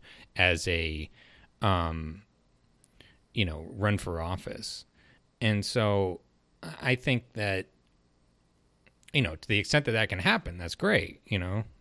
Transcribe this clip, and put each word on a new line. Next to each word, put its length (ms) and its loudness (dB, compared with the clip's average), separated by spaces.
as 320 4
a, 420 -2
um, 600 0
you 120 2
know, 240 -6
run 280 2
for 220 -6
office. 680 -8
And 240 2
so 580 2
I 140 2
think 380 -2
that, 340 -2
you 80 4
know, 140 0
to 120 -16
the 120 4
extent 260 2
that 60 2
that 180 2
can 100 -4
happen, 380 0
that's 180 -8
great, 500 0
you 120 -2
know, 260 -2